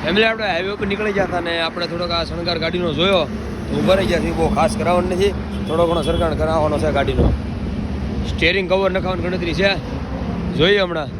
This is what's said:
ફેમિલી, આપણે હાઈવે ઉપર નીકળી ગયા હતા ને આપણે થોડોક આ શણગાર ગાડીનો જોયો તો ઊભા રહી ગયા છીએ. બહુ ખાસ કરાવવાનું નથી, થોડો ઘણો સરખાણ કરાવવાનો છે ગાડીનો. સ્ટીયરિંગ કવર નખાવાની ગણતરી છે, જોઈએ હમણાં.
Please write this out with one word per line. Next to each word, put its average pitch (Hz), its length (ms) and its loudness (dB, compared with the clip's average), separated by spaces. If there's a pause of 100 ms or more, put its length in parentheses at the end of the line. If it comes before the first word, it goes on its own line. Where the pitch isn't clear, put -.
ફેમિલી, 196 220 2
આપણે 220 220 0
હાઈવે 185 240 -2
ઉપર 208 160 -4
નીકળી 202 240 -2
ગયા 196 140 0
હતા 180 140 -2
ને 170 220 -2
આપણે 165 260 -4
થોડોક 170 240 -4
આ 170 120 -2
શણગાર 170 360 -4
ગાડીનો 165 340 -2
જોયો 170 320 2 (440)
તો - 80 0
ઊભા 196 160 4
રહી 190 120 4
ગયા 170 140 2
છીએ. 156 120 0
બહુ 160 240 2
ખાસ 160 220 2
કરાવવાનું 180 320 2
નથી, 190 240 2 (340)
થોડો 165 200 2
ઘણો 170 140 0
સરખાણ 160 340 0
કરાવવાનો 156 420 2
છે 151 140 2
ગાડીનો. 135 420 2 (960)
સ્ટીયરિંગ 180 400 2
કવર 190 220 2
નખાવાની 185 320 -2
ગણતરી 180 300 -2
છે, 196 160 2 (880)
જોઈએ 196 240 4
હમણાં. 165 280 -2 (100)